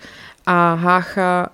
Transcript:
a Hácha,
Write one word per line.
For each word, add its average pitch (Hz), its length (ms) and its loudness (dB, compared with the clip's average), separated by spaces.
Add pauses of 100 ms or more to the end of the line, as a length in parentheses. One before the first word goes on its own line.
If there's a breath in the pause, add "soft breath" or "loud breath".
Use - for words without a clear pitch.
(460 loud breath)
a 175 280 2
Hácha, 180 800 -2